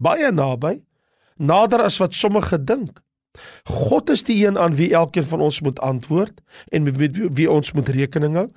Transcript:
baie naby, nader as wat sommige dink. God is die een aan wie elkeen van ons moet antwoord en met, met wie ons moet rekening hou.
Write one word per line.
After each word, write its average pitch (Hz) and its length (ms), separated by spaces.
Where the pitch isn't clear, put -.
baie 285 320
naby, 143 460
nader 202 460
as 196 180
wat 180 140
sommige 202 420
dink. 214 400
God - 480
is - 120
die 226 180
een 196 140
aan 170 200
wie 170 160
elkeen 165 320
van 156 160
ons 151 240
moet 131 160
antwoord 135 560
en 156 120
met, 135 120
met 147 180
wie 160 160
ons 151 240
moet 139 160
rekening 143 480
hou. 208 80